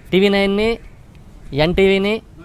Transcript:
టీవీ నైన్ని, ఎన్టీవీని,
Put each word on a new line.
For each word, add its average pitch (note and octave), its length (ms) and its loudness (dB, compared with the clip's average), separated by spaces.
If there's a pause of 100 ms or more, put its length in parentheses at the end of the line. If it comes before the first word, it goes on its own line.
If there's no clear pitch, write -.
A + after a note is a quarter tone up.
(120)
టీవీ F#3+ 180 2
నైన్ని, G3 500 0 (720)
ఎన్టీవీని, F#3+ 680 0 (240)